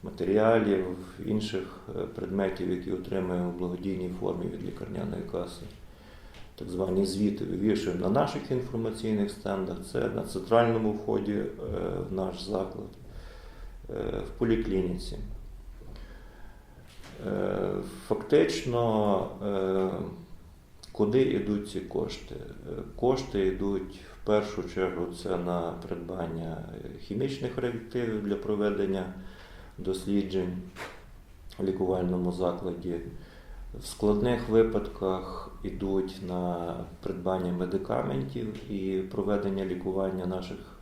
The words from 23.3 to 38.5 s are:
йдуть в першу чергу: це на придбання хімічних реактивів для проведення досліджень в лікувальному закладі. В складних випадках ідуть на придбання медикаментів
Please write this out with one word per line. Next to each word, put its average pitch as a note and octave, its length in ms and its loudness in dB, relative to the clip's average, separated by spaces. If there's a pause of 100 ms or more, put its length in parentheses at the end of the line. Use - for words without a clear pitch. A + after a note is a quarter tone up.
йдуть F#2+ 520 0 (240)
в - 20 -6
першу G#2 380 4
чергу: F2+ 500 0 (100)
це F#2 140 0
на F2 340 0 (160)
придбання E2 840 -4 (300)
хімічних B2 580 -2
реактивів A2+ 680 -2
для G2+ 120 2
проведення G2+ 800 2 (640)
досліджень F#2 800 0 (1000)
в F#2+ 40 0
лікувальному F#2 680 2
закладі. F2 640 0 (880)
В - 20 -10
складних G#2+ 640 4
випадках G2 1040 4 (120)
ідуть F#2+ 520 0 (120)
на F2+ 460 0 (300)
придбання F2+ 500 0
медикаментів G#2 1200 -2